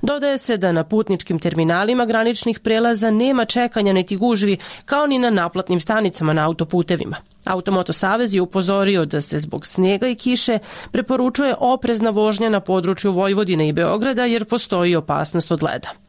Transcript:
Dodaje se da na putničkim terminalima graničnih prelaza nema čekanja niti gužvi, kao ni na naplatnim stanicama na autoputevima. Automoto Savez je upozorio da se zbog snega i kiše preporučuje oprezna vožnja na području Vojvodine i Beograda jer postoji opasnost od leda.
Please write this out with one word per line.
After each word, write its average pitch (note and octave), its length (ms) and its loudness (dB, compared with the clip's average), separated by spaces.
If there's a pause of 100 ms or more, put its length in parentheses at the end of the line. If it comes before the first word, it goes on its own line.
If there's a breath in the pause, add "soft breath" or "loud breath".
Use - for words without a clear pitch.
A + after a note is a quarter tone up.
Dodaje C#4 360 0
se A3+ 200 -2
da F#3 140 2
na E3 120 2
putničkim F#3+ 560 -2
terminalima F3 680 0
graničnih A3+ 540 0
prelaza A3 520 2
nema A#3+ 340 2
čekanja A3+ 480 0
niti F#3 220 0
gužvi, G3+ 420 2 (280 loud breath)
kao D4 220 0
ni C4+ 120 2
na B3 100 2
naplatnim F3+ 500 0
stanicama F3+ 540 0
na D#3 120 2
autoputevima. E3 720 -2 (300)
Automoto F#3 480 -2
Savez G#3 400 0
je F#3+ 80 2
upozorio F#3+ 640 0
da D3 160 -2
se - 180 -4
zbog D3+ 280 -8
snega G3 400 2
i B3 80 -2
kiše B3 440 0 (320 loud breath)
preporučuje B3+ 680 0
oprezna A#3+ 500 0
vožnja G#3+ 400 0
na G#3 100 2
području F#3 520 0
Vojvodine F#3 560 2
i D3+ 60 0
Beograda G#3+ 520 0
jer A3+ 200 0
postoji F3+ 500 0
opasnost D#3 560 -2
od D#3 120 0
leda. C3+ 260 -4 (200)